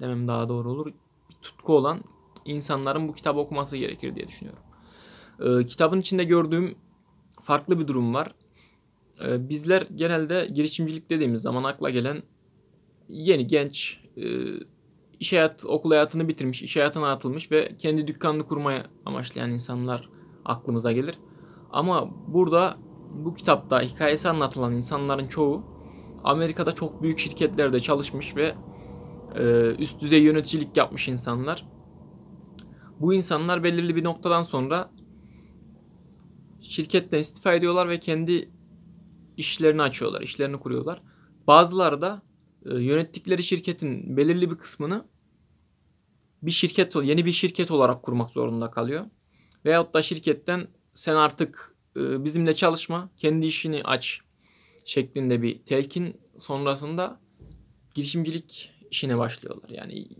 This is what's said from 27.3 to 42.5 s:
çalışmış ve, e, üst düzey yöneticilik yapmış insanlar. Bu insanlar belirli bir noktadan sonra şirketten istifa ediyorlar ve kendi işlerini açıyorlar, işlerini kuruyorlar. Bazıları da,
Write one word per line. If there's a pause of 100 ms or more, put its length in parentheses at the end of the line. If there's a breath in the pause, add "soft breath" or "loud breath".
çalışmış
ve, (800 loud breath)
e,
üst
düzey
yöneticilik
yapmış
insanlar. (1300 loud breath)
Bu
insanlar
belirli
bir
noktadan
sonra (1700 loud breath)
şirketten
istifa
ediyorlar
ve
kendi (840)
işlerini
açıyorlar,
işlerini
kuruyorlar. (440 soft breath)
Bazıları
da, (440)